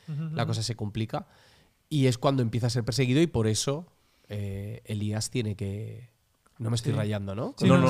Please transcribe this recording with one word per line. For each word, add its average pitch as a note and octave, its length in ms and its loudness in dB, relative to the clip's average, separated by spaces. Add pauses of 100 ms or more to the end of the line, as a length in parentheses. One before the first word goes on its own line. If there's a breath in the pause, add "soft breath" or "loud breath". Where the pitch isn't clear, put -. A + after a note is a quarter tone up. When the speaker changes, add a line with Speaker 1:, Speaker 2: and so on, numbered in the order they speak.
Speaker 1:
Ujú, D#3 160 -8 (120)
Speaker 2:
la A#2 80 0
Speaker 1:
ujú. G#2+ 40 -2
Speaker 2:
cosa A2 160 -2
se A2 120 -4
complica G#2+ 520 -6 (640)
y C3+ 180 4
es A#2+ 100 2
cuando C#3 240 2
empieza A#2 260 0
a - 20 2
ser A#2 160 -2
perseguido B2+ 360 2
y E3+ 60 4
por A2+ 200 0
eso, C#3 400 -2 (420)
eh, G2+ 560 -6
Elías G#2+ 460 -4
tiene G#2+ 240 -2
que, G#2+ 540 -8 (480)
no A2+ 140 -4
me A#2+ 40 0
estoy A2+ 160 -2
Speaker 1:
Sí. G#2+ 60 0
Speaker 2:
rayando, G#2 380 -2
¿no? E3+ 220 -6
Speaker 1:
Sí, - 100 4
Speaker 2:
Con - 20 8
Speaker 1:
no, C3+ 60 10
Speaker 2:
el C3+ 60 8
Speaker 1:
no, C3 80 6